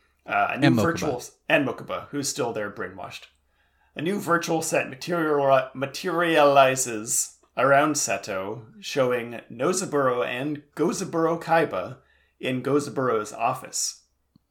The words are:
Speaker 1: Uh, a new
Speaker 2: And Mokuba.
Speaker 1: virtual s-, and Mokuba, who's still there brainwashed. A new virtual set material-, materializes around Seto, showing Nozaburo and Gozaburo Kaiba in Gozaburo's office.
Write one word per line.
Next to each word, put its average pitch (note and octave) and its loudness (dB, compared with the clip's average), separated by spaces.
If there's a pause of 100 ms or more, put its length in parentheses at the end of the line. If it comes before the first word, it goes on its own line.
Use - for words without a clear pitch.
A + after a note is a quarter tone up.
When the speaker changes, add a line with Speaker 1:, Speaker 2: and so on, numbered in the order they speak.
(260)
Speaker 1:
Uh, G#3 0
a - -6
new - 4
Speaker 2:
And - 6
Mokuba. G#2+ 4
Speaker 1:
virtual C#3+ -2
s-, - -14 (180)
and D3 2
Mokuba, F#2 -8
who's C#3+ -6
still B2 -4
there G#2 -6
brainwashed. G2 -12 (720)
A - -6
new E3+ -2
virtual E3 0
set D#3+ 0
material-, C#3+ 2
materializes C3+ 2 (200)
around C#3 4
Seto, G#2 -4 (180)
showing A#2+ -2 (100)
Nozaburo C3+ 0
and C#3+ -4 (160)
Gozaburo E3 0
Kaiba C3 0 (420)
in B2+ -4
Gozaburo's C3 0
office. - -6 (480)